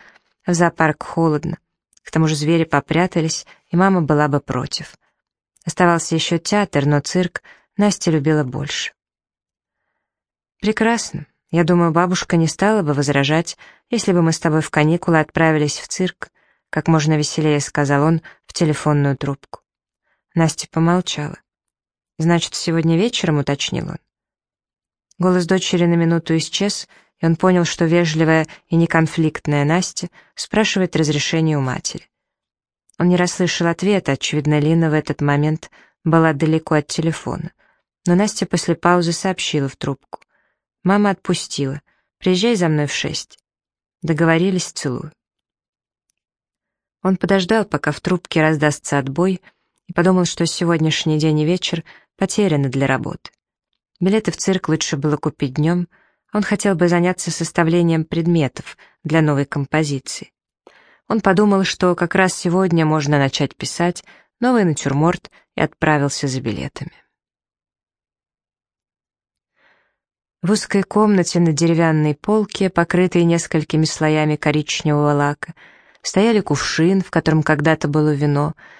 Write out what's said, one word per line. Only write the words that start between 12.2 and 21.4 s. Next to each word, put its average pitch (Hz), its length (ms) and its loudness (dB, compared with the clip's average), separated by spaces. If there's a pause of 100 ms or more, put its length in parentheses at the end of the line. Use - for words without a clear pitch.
не 165 100 4
стала 208 340 0
бы 147 120 0
возражать, 143 640 0 (320)
если 208 240 -2
бы 175 80 2
мы 165 100 4
с - 80 -4
тобой 156 220 0
в - 80 -6
каникулы 160 500 2
отправились 156 600 0
в - 80 -14
цирк", - 420 -6 (400)
как - 180 -6
можно 156 300 2
веселее 151 420 0
сказал 143 440 0
он 160 180 2 (240)
в - 80 -20
телефонную 147 640 0
трубку. - 440 -10 (760)
Настя 165 360 0
помолчала. 165 640 -2 (800)